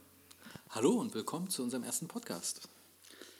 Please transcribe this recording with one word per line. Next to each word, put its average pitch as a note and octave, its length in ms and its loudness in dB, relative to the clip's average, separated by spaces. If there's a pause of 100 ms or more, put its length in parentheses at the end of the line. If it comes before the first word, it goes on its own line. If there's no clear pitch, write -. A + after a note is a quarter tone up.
(720)
Hallo A#2+ 200 8 (100)
und A#2+ 140 -2
willkommen D#3 340 -2
zu C#3 140 0
unserem B2 220 0
ersten A#2+ 240 -2
Podcast. - 540 -4 (760)